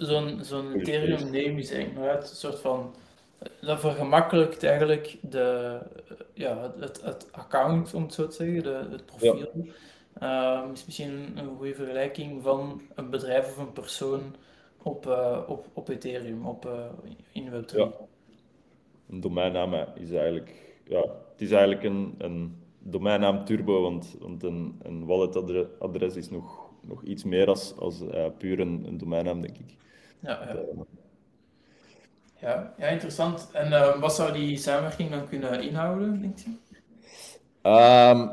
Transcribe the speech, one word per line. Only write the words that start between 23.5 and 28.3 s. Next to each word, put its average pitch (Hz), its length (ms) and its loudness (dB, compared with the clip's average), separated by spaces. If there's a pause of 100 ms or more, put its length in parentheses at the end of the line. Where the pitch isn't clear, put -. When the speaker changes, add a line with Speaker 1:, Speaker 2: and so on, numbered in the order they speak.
Speaker 2:
want, 87 380 -4
want 87 220 -12
een, 85 400 -6
een 85 240 -10
walletadre-, 90 600 0 (100)
adres 92 380 -4
is 85 140 -12
nog, - 400 -14 (160)
nog - 160 -14
iets - 220 -8
meer 95 240 4
als, - 300 0
als, 87 220 -6
eh, 82 260 -4 (120)